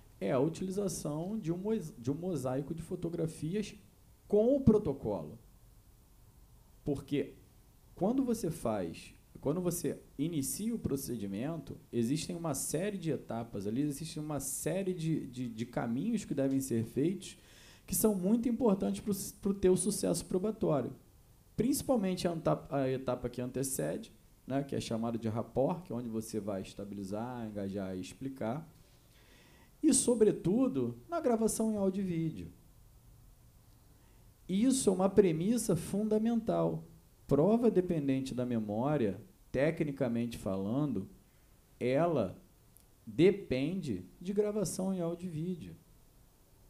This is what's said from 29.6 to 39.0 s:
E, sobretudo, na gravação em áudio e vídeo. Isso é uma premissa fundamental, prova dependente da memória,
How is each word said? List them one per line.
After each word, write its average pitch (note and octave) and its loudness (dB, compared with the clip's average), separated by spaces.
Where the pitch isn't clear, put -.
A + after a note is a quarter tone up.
E, D#4 6
sobretudo, G3+ 4
na E4+ -2
gravação A3 2
em G#3+ -2
áudio G3 0
e F#3+ -2
vídeo. D#3+ -4
Isso A3+ 4
é F#3+ 6
uma F#3 4
premissa G3 4
fundamental, G#3 0
prova G#3+ 6
dependente C#3+ 2
da B2 0
memória, A2+ 0